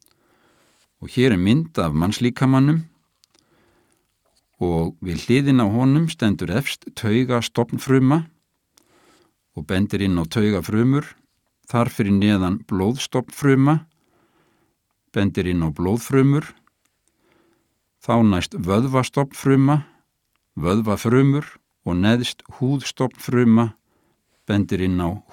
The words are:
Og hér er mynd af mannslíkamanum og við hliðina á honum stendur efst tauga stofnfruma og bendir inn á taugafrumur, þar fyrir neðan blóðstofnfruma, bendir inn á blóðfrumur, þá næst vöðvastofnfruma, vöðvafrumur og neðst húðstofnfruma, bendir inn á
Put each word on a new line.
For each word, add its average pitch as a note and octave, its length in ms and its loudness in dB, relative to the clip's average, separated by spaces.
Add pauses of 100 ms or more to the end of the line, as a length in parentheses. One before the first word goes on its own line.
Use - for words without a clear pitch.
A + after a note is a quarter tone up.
(1040)
Og D#2+ 60 -16
hér B2 240 2
er F2+ 100 0
mynd C3+ 360 0
af E2+ 120 0
mannslíkamanum C3 920 0 (1800)
og E2+ 400 -2
við F2 240 -8
hliðina C3 400 2
á G2+ 80 0
honum C3+ 400 2
stendur F#2 400 -2
efst - 320 -6 (100)
tauga A#2+ 460 0
stofnfruma C3 840 0 (1300)
og D#2 100 -12
bendir G2 380 -2
inn F#2 160 0
á E2 80 -2
taugafrumur, G#2+ 800 0 (600)
þar A#2+ 200 0
fyrir G2+ 240 0
neðan G2 540 2
blóðstofnfruma, C3+ 1120 0 (1300)
bendir G2 360 -2
inn F2 140 0
á D#2+ 100 -2
blóðfrumur, C3 720 0 (1600)
þá A#2+ 100 0 (120)
næst F#2 280 0
vöðvastofnfruma, C3+ 1300 0 (760)
vöðvafrumur A2+ 920 0 (380)
og F2 120 -2
neðst A#2 460 0 (160)
húðstofnfruma, A#2+ 1120 0 (760)
bendir G2 400 -2
inn F#2 160 0
á E2+ 80 -2 (220)